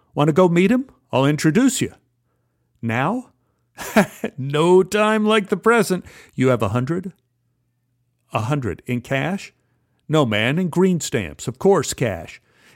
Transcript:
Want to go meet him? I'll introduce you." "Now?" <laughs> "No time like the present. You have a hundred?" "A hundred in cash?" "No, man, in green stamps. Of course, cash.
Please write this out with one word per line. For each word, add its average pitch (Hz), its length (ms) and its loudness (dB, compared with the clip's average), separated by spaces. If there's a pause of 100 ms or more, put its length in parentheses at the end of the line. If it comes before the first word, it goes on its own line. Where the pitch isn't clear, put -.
(160)
Want 147 140 2
to 160 40 2
go 185 140 4
meet 180 240 2
him? 247 140 0 (260)
I'll 131 140 2
introduce 160 560 2
you." 101 120 -4 (880)
"Now?" 135 520 -4 (440)
<laughs> - 600 -2
"No 151 440 4
time 214 440 0
like 214 240 0
the 202 80 -2
present. 214 480 0 (300)
You 127 120 2
have 123 140 2
a 101 80 0
hundred?" 160 420 -4 (1200)
"A 113 120 -4
hundred 120 420 -4
in 123 160 -4
cash?" 143 520 -6 (540)
"No, 151 180 2
man, 113 340 0
in 185 100 -2
green 180 300 0
stamps. 90 480 -8
Of 131 120 -10
course, 180 340 2
cash. 95 480 -8 (340)